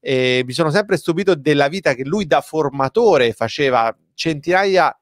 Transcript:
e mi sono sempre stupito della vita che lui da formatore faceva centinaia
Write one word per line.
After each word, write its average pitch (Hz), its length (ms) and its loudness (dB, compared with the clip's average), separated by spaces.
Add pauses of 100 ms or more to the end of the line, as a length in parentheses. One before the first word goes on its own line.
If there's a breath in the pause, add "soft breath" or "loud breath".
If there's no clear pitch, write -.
e 127 440 0
mi 123 80 -8
sono 156 180 0
sempre 208 260 0
stupito 175 380 0
della 143 340 2
vita 156 260 -2
che 127 100 -6
lui 180 220 -2
da 147 140 2
formatore 139 920 0
faceva 117 640 -2 (180)
centinaia 175 880 0